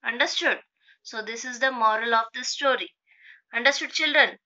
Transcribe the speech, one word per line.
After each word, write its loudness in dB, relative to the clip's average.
Understood? -2
So -12
this -10
is -12
the 2
moral 2
of 2
the -8
story. -2
Understood, 0
children? 2